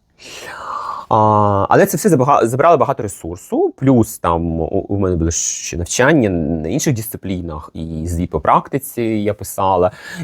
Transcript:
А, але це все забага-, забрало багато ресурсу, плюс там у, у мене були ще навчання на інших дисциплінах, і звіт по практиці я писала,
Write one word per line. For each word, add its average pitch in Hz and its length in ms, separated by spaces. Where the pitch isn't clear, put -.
А, 104 600
але 160 180
це 196 100
все 214 120
забага-, 135 380
забрало 139 300
багато 123 260
ресурсу, 156 720
плюс 131 420
там 85 420
у, 80 40
у 98 340
мене 92 180
були 80 140
ще - 460
навчання 123 540
на 80 380
інших 139 260
дисциплінах, 90 800
і 80 320
звіт 85 240
по 78 100
практиці 135 640
я 107 320
писала, 95 580